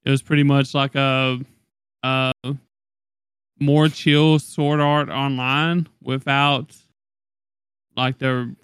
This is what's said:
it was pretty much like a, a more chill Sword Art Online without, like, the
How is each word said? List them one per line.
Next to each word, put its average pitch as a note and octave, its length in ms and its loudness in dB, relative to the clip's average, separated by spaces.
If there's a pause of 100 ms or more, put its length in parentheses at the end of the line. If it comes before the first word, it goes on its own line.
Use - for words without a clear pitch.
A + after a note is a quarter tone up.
it C3+ 60 -2
was C3+ 120 2
pretty D3 200 0
much C#3 320 2
like C#3 200 -2
a, C3 440 0 (640)
a C3 300 -2 (1300)
more D3 280 4
chill D3+ 500 2
Sword D3 420 -2
Art D3 300 0
Online C#3 760 -2 (160)
without, C#3 720 -2 (1200)
like, B2+ 220 -4
the B2+ 460 -4